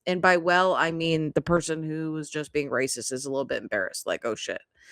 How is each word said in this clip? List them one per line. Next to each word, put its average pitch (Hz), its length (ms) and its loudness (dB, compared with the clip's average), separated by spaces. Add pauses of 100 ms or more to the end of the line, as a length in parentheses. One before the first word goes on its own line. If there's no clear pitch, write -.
And 180 160 0
by 180 140 8
well, 180 380 4
I 151 180 2
mean 165 420 0
the 160 60 2
person 160 420 0
who 156 300 -6
was 156 180 -8
just 151 220 -8
being 143 180 -2
racist 123 420 -2
is 131 140 -6
a 139 40 -8
little 135 140 -2
bit 123 180 -4
embarrassed, 104 440 -4
like, 87 180 -4
Oh, 113 100 -2
shit. 90 260 -8 (320)